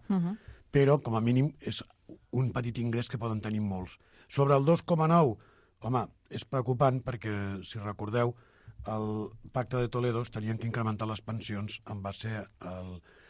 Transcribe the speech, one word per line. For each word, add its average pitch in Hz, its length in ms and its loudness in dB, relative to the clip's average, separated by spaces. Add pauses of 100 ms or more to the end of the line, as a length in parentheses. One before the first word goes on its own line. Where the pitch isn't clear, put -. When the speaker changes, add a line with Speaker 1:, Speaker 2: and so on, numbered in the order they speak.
Speaker 1:
Mhm. 190 300 0 (340)
Speaker 2:
però, 143 300 6
com 113 140 -2
a 110 60 2
mínim, 127 300 4 (100)
és - 220 -6 (480)
un 123 220 0
petit 120 240 -4
ingrés 117 320 -2
que - 80 -6
poden 110 240 -2
tenir 107 200 -2
molts. 95 360 -4 (300)
Sobre 143 280 4
el 139 100 4
dos 165 180 4
coma 160 240 2
nou, 160 300 6 (440)
home, 117 260 0 (220)
és - 160 -8
preocupant 131 580 2
perquè, 101 600 -4
si - 160 -12
recordeu, 107 560 0 (520)
el 107 440 -2 (200)
Pacte 127 260 -4
de 120 120 0
Toledo 120 320 0
es 120 100 -6
tenien 110 260 -4
que 117 100 -4
incrementar 110 400 -2
les 110 140 -6
pensions 107 680 -6
en 104 140 -8
base 98 260 -8 (300)
al, 90 420 -10 (280)